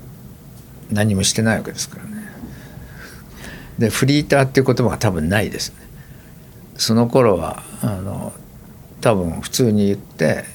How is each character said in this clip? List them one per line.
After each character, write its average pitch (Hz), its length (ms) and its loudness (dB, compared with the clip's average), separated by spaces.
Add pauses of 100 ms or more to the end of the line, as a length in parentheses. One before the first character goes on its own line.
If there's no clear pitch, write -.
(880)
何 104 240 2
も 95 100 2
し - 80 2
て 113 120 0
な 113 100 4
い 98 40 2
わ - 60 -4
け - 100 -8
で - 40 -12
す - 120 -8
か - 100 -16
ら - 60 -16
ね。 - 60 -12 (1700)
で、 113 120 4
フ - 180 2
リ 147 160 4
ー - 40 -6
タ 139 120 6
ー - 60 6
っ - 20 -4
て 135 140 4
い - 20 4
う - 20 4
言 127 120 4
葉 135 80 2
が 104 120 0
多 110 140 2
分 80 180 -2
な 104 120 4
い 87 100 -2
で - 80 -8
す - 100 -6
ね。 - 60 -18 (1000)
そ - 200 2
の 117 100 6
頃 120 320 6
は、 80 240 -6 (220)
あ - 40 -2 (100)
の、 95 360 -8 (680)
多 120 120 4
分 87 280 -2
普 - 100 -10
通 120 200 2
に 104 160 4
言 101 80 2
っ - 20 -12
て、 - 580 -2